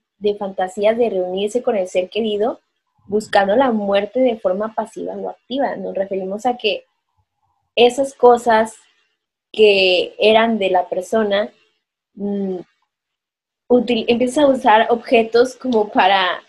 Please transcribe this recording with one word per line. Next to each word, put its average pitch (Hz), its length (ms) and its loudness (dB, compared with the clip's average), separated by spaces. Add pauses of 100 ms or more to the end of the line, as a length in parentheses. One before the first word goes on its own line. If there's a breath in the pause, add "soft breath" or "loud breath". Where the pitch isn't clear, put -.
(180)
de 202 180 -2
fantasías 202 640 -2
de 233 120 0
reunirse 190 520 -4
con 247 160 -2
el 185 100 -4
ser 185 220 -4
querido, 214 500 -4 (480)
buscando 202 480 0
la 262 160 2
muerte 202 500 -2
de 233 160 0
forma 202 360 -4
pasiva 190 420 -8
o 190 140 -10
activa. 233 460 -6
Nos 185 180 -10
referimos 190 520 -6
a 247 120 -2
que 202 280 -4 (920)
esas 247 400 2
cosas 233 600 4 (800)
que 190 640 2
eran 220 380 4
de 190 140 -2
la 180 180 0
persona, 208 600 -2 (640)
mm, 196 420 -6 (1120)
util-, 240 380 0
empiezas 247 360 0
a 285 40 6
usar 226 420 4
objetos 233 640 0
como 220 340 -2
para 190 600 0